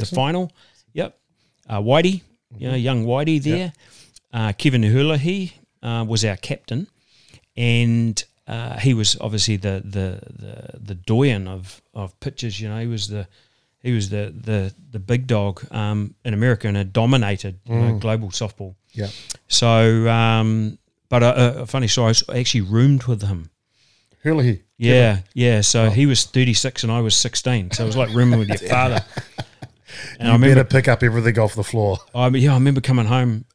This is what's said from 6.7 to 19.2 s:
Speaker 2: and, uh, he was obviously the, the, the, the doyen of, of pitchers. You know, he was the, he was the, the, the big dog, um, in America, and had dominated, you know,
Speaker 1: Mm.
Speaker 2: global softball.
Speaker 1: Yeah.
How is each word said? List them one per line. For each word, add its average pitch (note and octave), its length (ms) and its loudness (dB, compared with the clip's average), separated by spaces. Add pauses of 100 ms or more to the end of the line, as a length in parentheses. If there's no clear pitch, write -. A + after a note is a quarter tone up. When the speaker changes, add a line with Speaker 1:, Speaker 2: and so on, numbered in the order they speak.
Speaker 2:
and, A#2 680 0 (240)
uh, A#2 300 -10
he B2+ 160 2
was G#2+ 260 0
obviously G#2+ 380 -2
the, G2 260 -4
the, F#2+ 360 -6 (120)
the, - 480 -18
the G2+ 160 -14
doyen A2 520 0
of, F#2+ 340 -14 (140)
of G2 240 -12
pitchers. A#2 420 -10
You G#2+ 80 -8
know, G#2+ 100 -8
he A2+ 80 -6
was G#2+ 200 -6
the, G#2 200 -10 (540)
he B2 120 -4
was G2+ 160 -2
the, G#2 260 -6
the, G2+ 360 -4 (200)
the A2 80 -10
big B2 260 -2
dog, G2+ 380 -2 (100)
um, G#2 400 -4 (100)
in A2 120 -4
America, A2+ 320 0
and G2+ 100 -2
had F#2+ 160 -4
dominated, G#2 720 0
you A2+ 100 -6
know, A#2 180 2
Speaker 1:
Mm. G#2+ 60 -4
Speaker 2:
global A2 300 -4
softball. G2 460 -10 (160)
Speaker 1:
Yeah. G#2+ 160 -6 (400)